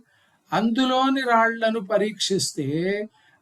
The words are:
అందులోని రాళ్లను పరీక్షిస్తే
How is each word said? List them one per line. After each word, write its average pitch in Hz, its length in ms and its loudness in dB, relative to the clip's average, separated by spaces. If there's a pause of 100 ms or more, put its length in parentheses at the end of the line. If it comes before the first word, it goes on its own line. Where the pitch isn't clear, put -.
(520)
అందులోని 262 680 2
రాళ్లను 226 600 2
పరీక్షిస్తే 196 1300 -2 (340)